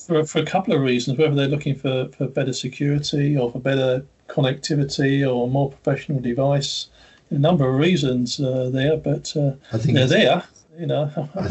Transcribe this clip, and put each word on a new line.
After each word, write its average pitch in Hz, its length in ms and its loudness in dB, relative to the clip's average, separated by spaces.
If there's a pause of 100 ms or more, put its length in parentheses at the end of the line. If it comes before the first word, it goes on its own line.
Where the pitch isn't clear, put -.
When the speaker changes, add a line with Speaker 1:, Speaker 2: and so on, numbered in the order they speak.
Speaker 1:
for, 156 200 2
for 160 140 -2
a 156 60 -2
couple - 280 0
of 143 60 2
reasons, 123 360 0
whether 151 180 2
they're 139 120 2
looking 143 300 -2
for, 131 320 -2
for - 180 -6
better 127 260 -2
security 143 840 -2
or 120 160 0
for 123 80 -8
better 135 440 0 (240)
connectivity 139 960 0
or 123 240 0
a 127 40 -4
more 139 200 0
professional 143 480 -4
device, 135 680 -2 (460)
a 143 40 0
number 143 300 4
of 131 80 2
reasons, 139 640 2
uh, 127 320 0
there, 139 240 2
but, 151 400 -4
uh, 143 160 2 (200)
Speaker 2:
I 113 60 -2
think 113 160 2
Speaker 1:
they're 127 100 6
Speaker 2:
it's 127 80 2
Speaker 1:
there. 175 300 4 (360)
You 170 80 -8
know, 143 260 -2
<laughs> - 40 -14
I 160 40 -2
Speaker 2:
I 190 200 -8
Speaker 1:
wonder - 100 -4